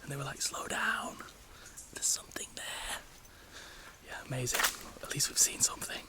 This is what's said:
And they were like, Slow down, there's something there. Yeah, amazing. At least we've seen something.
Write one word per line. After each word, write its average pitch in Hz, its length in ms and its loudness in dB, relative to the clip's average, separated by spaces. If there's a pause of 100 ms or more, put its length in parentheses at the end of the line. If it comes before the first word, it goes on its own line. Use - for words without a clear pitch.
And - 80 -8
they 139 40 -2
were 139 80 -4
like, 139 180 -4
Slow - 260 0
down, - 480 4 (760)
there's - 120 -4
something - 500 2
there. - 440 -4 (1080)
Yeah, - 80 -10 (120)
amazing. 127 340 2 (420)
At - 100 -6
least - 160 4
we've - 80 0
seen - 240 8
something. - 480 2